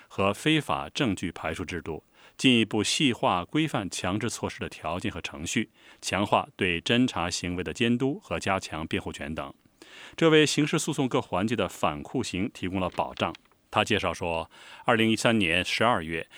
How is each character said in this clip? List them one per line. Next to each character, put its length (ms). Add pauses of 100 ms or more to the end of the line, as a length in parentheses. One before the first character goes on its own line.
和 240
非 300
法 300
证 260
据 160
排 220
除 100
制 160
度， 240 (320)
进 220
一 40
步 220
细 300
化 280
规 240
范 220
强 320
制 80
措 220
施 100
的 80
条 320
件 100
和 120
程 240
序， 240 (320)
强 240
化 200 (100)
对 220
侦 280
查 240
行 260
为 80
的 80
监 240
督 260
和 160
加 220
强 260
辩 160
护 80
权 240
等。 200 (600)
这 120
为 160
刑 220
事 100
诉 160
讼 160
各 120
环 260
节 80
的 140
反 340
酷 180
刑 320
提 140
供 140
了 100
保 240
障。 180 (380)
他 140
介 120
绍 160
说， 380 (340)
二 120
零 140
一 40
三 240
年 260
十 200
二 180
月， 240 (120)